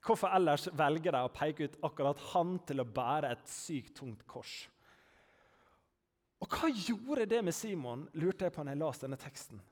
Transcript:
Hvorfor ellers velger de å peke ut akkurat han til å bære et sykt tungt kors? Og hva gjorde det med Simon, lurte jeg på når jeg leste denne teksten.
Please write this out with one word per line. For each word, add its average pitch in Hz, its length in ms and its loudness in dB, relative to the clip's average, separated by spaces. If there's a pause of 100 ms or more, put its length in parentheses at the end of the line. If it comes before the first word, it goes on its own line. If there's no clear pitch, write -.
Hvorfor 190 320 2
ellers 160 400 6
velger 156 400 4
de 123 80 4
å 127 100 0
peke 151 380 0
ut - 160 -20
akkurat 143 340 2 (120)
han 180 240 4 (100)
til 139 160 -2
å 120 60 -2 (100)
bære 135 340 0
et - 160 -8
sykt - 520 -4
tungt 117 280 -10
kors? - 380 -10 (1800)
Og - 80 -8
hva - 240 2
gjorde 226 560 0
det 226 160 4
med 170 80 2
Simon, 143 480 -4 (160)
lurte 180 300 0
jeg 170 40 -4
på 156 140 -6
når 139 80 -4
jeg 143 80 -2
leste 135 240 -2
denne 131 160 -6
teksten. - 500 -14